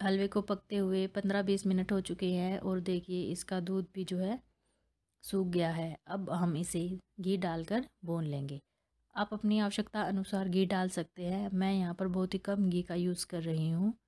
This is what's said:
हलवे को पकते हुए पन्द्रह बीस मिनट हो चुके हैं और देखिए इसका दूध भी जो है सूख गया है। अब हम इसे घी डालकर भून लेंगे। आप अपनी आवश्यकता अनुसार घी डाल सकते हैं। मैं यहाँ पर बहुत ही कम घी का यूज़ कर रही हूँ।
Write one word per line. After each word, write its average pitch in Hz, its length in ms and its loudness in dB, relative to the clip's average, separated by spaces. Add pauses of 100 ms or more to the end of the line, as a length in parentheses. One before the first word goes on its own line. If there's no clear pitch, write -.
हलवे 196 240 4
को 202 140 2
पकते 202 340 -4
हुए 190 320 2
पन्द्रह 196 340 0
बीस 196 240 2
मिनट 185 260 2
हो 196 100 2
चुके 180 320 -2
हैं 180 260 0
और 190 200 -2
देखिए 180 520 -2
इसका 180 280 -4
दूध 185 340 -2
भी 190 100 -4
जो 180 140 -2
है 196 260 -2 (800)
सूख 190 260 0
गया 175 240 2
है। 165 260 -4 (100)
अब 190 220 -4
हम 175 280 2
इसे 180 420 -2 (200)
घी 190 180 2
डालकर 180 520 -2 (160)
भून 165 180 0
लेंगे। 139 380 -4 (540)
आप 208 180 -2
अपनी 214 260 2
आवश्यकता 208 420 -2
अनुसार 190 480 -2
घी 185 160 4
डाल 185 240 2
सकते 175 360 -6
हैं। 196 280 -2
मैं 190 200 4
यहाँ 180 200 2
पर 190 140 -2
बहुत 185 260 0
ही 190 60 -2
कम 202 300 2
घी 175 120 2
का 175 140 -6
यूज़ 180 300 0
कर 170 180 -6
रही 160 260 0
हूँ। 185 240 2 (140)